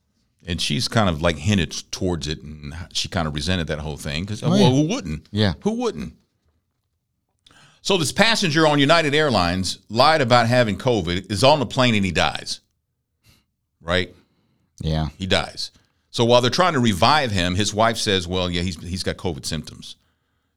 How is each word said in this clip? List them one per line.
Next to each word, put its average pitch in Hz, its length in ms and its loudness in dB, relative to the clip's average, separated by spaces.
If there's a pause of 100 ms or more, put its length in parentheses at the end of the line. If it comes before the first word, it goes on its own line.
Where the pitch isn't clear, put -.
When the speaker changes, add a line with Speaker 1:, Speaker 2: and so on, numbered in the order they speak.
(460)
Speaker 1:
And 85 140 -4
she's 143 280 -4
kind 107 200 0
of, 80 140 -2
like, 85 140 2
hinted 85 340 0 (220)
towards 87 340 -4
it, 78 160 -8
and 73 320 -14 (180)
she - 160 -6
kind 82 200 -2
of 71 60 -4
resented 80 340 -2
that 76 100 -4
whole 76 200 -8
thing. 78 280 -6
'Cause, 104 160 -10
Speaker 2:
Oh, - 80 -2
Speaker 1:
well, 185 80 2
Speaker 2:
yeah. 190 120 6
Speaker 1:
who 147 180 2
wouldn't? 120 420 -6
Speaker 2:
Yeah. 104 300 0
Speaker 1:
Who 208 120 -2
wouldn't? 233 420 -6 (1700)
So 196 160 0
this 151 120 -2
passenger 190 560 2
on 147 140 4
United 151 340 4
Airlines 95 640 0 (120)
lied 143 320 4
about 120 260 4
having 117 300 2
covid, 95 520 -2
is 104 140 0
on 147 160 6
the 120 60 -4
plane, 123 280 2
and 101 100 2
he 95 60 0
dies. 82 500 -2 (1200)
Right? 87 300 -2 (680)
Speaker 2:
Yeah. 78 380 -2
Speaker 1:
He 95 80 -8
dies. - 440 -2 (400)
So - 140 0
while 120 160 6
they're 123 100 2
trying 175 220 2
to 139 80 0
revive 120 500 2
him, 90 240 0
his 101 180 -2
wife 113 260 2
says, 95 280 -2
"Well, 90 240 -2
yeah, 87 120 -2
he's, 90 200 -6
he's 92 220 -8
got 87 140 -6
covid 71 280 -8
symptoms." - 500 -10 (600)